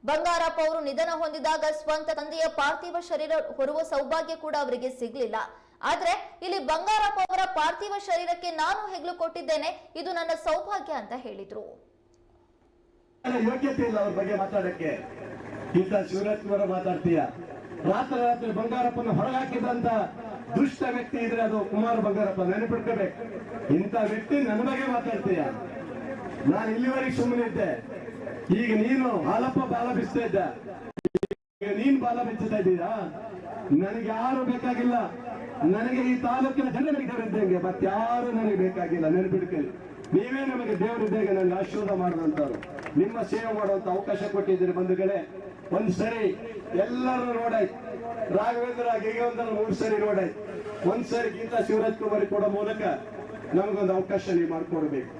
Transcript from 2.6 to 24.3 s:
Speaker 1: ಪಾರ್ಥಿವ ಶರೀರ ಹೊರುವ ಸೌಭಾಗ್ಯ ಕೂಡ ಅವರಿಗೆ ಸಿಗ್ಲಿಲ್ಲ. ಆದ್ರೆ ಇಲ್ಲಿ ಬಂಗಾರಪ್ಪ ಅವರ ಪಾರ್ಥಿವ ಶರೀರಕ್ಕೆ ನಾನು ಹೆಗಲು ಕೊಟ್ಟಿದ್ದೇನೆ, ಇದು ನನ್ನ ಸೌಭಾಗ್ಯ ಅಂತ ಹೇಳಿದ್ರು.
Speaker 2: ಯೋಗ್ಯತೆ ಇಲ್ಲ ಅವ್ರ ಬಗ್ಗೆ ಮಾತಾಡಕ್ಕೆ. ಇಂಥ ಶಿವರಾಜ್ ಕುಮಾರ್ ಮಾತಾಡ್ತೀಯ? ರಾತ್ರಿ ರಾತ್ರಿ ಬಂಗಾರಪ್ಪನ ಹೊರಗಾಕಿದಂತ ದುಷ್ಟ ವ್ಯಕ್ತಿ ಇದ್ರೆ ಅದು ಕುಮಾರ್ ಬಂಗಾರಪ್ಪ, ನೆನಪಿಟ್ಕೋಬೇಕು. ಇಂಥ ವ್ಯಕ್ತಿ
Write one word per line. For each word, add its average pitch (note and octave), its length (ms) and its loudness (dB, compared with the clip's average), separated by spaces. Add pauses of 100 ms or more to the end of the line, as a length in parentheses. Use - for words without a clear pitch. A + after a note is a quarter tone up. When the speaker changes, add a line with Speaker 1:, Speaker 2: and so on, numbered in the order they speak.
Speaker 1:
ಪಾರ್ಥಿವ D#4 360 -2 (120)
ಶರೀರ D#4 240 -2 (240)
ಹೊರುವ C#4+ 240 0 (120)
ಸೌಭಾಗ್ಯ D#4 520 -2
ಕೂಡ D4+ 100 -4 (100)
ಅವರಿಗೆ B3+ 260 -2 (100)
ಸಿಗ್ಲಿಲ್ಲ. A3+ 360 -4 (460)
ಆದ್ರೆ F4 300 2 (300)
ಇಲ್ಲಿ F#4 160 -2
ಬಂಗಾರಪ್ಪ G4+ 640 2 (100)
ಅವರ F#4 120 2 (160)
ಪಾರ್ಥಿವ E4+ 360 0 (120)
ಶರೀರಕ್ಕೆ F4 440 0
ನಾನು E4 300 0 (120)
ಹೆಗಲು F4 260 -6
ಕೊಟ್ಟಿದ್ದೇನೆ, D#4+ 500 -2 (280)
ಇದು E4 160 -6
ನನ್ನ E4 200 -2 (120)
ಸೌಭಾಗ್ಯ F#4 480 -2
ಅಂತ A3+ 240 -6
ಹೇಳಿದ್ರು. G#3 480 -12 (1900)
Speaker 2:
ಯೋಗ್ಯತೆ C4+ 320 0
ಇಲ್ಲ A3+ 220 2
ಅವ್ರ G3+ 140 0
ಬಗ್ಗೆ G3+ 240 0
ಮಾತಾಡಕ್ಕೆ. F3+ 480 -2 (880)
ಇಂಥ F#3 140 2 (180)
ಶಿವರಾಜ್ G#3 320 0
ಕುಮಾರ್ G3+ 320 2
ಮಾತಾಡ್ತೀಯ? F3 460 2 (720)
ರಾತ್ರಿ C4 280 0
ರಾತ್ರಿ A#3+ 300 2
ಬಂಗಾರಪ್ಪನ A#3+ 580 0 (100)
ಹೊರಗಾಕಿದಂತ C4 680 0 (680)
ದುಷ್ಟ - 340 2
ವ್ಯಕ್ತಿ A#3+ 360 -4
ಇದ್ರೆ A3+ 160 0
ಅದು G#3+ 180 2
ಕುಮಾರ್ A3 460 2
ಬಂಗಾರಪ್ಪ, G3 340 2
ನೆನಪಿಟ್ಕೋಬೇಕು. G#3+ 800 0 (540)
ಇಂಥ G3 200 2 (180)
ವ್ಯಕ್ತಿ A3 240 0 (120)